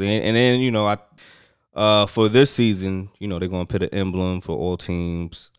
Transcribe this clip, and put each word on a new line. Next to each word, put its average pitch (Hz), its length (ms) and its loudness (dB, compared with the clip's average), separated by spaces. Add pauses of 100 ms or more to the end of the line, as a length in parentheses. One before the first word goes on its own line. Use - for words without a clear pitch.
and, - 20 -2
and 107 320 0
then, 123 260 2
you 131 100 0
know, 107 160 0
I, 104 100 0 (800)
uh, 104 320 4
for 107 240 2
this 131 200 6
season, 95 680 -2
you 104 100 -8
know, 90 100 -4
they're 90 120 -4
gonna 90 160 -4
put 92 160 -2
an - 80 -4
emblem 92 500 -2
for 82 160 -8
all 90 220 -4
teams. 87 800 -6